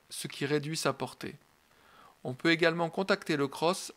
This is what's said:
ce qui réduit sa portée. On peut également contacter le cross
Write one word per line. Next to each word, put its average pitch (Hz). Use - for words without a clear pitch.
ce -
qui -
réduit 151
sa 139
portée. -
On 131
peut 165
également 165
contacter 190
le 139
cross -